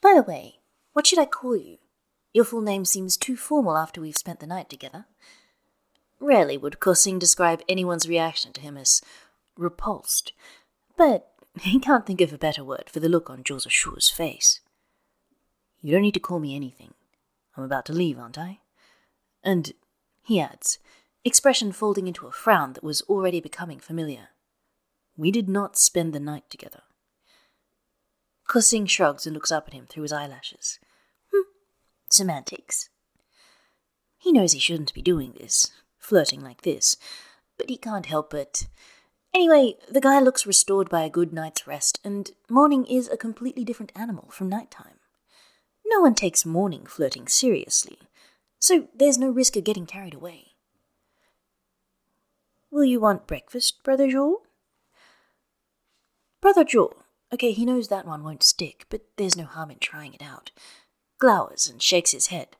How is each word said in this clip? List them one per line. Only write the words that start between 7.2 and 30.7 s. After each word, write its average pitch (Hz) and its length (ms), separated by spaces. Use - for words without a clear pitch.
anyone's 180 400
reaction 165 440
to 131 80
him 143 160
as 135 240
repulsed, - 760
but 285 380
he 208 200
can't 254 260
think 185 140
of 160 120
a 147 60
better 151 240
word 131 280
for 156 100
the 160 80
look 170 220
on 131 120
Zhou 139 140
Zishu's - 540
face. - 500
"You 151 120
don't 190 100
need 208 120
to 180 60
call 175 180
me 143 160
anything. 139 400
I'm 135 80
about 131 220
to 147 60
leave, 160 260
aren't 120 200
I?" 185 220
And, 185 300
he 208 180
adds, - 380
expression 247 480
folding 202 360
into 165 180
a 120 60
frown 156 400
that - 100
was 151 200
already 185 380
becoming 160 380
familiar, 151 520
"We 156 140
did 202 180
not 196 300
spend 165 340
the 147 80
night 151 300
together." - 320
Kexing 220 400
shrugs 151 380
and 156 80
looks 151 180
up 156 160
at 151 60
him 127 120
through - 160
his 147 100
eyelashes. - 680